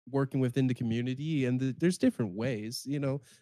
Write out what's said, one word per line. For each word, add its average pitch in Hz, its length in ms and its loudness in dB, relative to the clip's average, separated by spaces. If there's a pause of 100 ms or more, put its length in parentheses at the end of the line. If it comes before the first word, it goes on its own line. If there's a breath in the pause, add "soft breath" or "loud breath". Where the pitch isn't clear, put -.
working 135 320 0
within 131 260 2
the 127 60 2
community, 127 720 0
and 127 140 2
the, 131 180 0
there's 180 200 2
different 117 360 0
ways, 113 520 -4
you 143 140 -4
know? 139 220 -2 (200 soft breath)